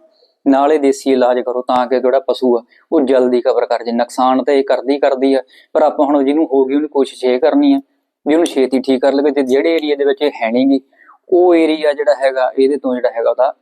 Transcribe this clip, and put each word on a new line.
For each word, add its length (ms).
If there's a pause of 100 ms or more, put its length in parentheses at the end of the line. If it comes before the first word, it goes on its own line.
(480)
ਨਾਲੇ 300
ਦੇਸੀ 340
ਇਲਾਜ 280
ਕਰੋ, 220
ਤਾਂ 240
ਕਿ 140
ਜਿਹੜਾ 200
ਪਸ਼ੂ 380
ਆ, 40 (300)
ਉਹ 80
ਜਲਦੀ 400
ਕਵਰ 260
ਕਰ 180
ਜੇ। 80
ਨੁਕਸਾਨ 520
ਤਾਂ 100
ਇਹ 100
ਕਰਦੀ 340
ਕਰਦੀ 360
ਆ, 80 (300)
ਪਰ 100
ਆਪਾਂ 240
ਹੁਣ 180
ਜਿਹਨੂੰ 220
ਹੋ 180
ਗਈ, 100
ਉਹਨੂੰ 140
ਕੋਸ਼ਿਸ਼ 360
ਇਹ 160
ਕਰਨੀ 320
ਆ 80 (460)
ਵੀ 80
ਉਹਨੂੰ 120
ਛੇਤੀ 340
ਠੀਕ 220
ਕਰ 100
ਲਵੇ। 180
ਤੇ 120
ਜਿਹੜੇ 320
ਏਰੀਆ 220
ਦੇ 80
ਵਿੱਚ 180
ਇਹ 80 (120)
ਹੈ 80
ਨੀ 140
ਗੀ, 160 (480)
ਉਹ 260
ਏਰੀਆ 380
ਜਿਹੜਾ 220
ਹੈਗਾ, 440
ਇਹਦੇ 180
ਤੋਂ 180
ਜਿਹੜਾ 160
ਹੈਗਾ, 200
ਉਹਦਾ, 320